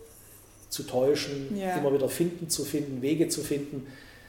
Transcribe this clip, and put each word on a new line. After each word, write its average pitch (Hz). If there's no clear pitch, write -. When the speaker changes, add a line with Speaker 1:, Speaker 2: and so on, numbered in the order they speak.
Speaker 1:
zu -
täuschen, 139
Speaker 2:
Ja. 185
Speaker 1:
immer 143
wieder 135
Finden 170
zu 147
finden, 139
Wege 156
zu 147
finden. 143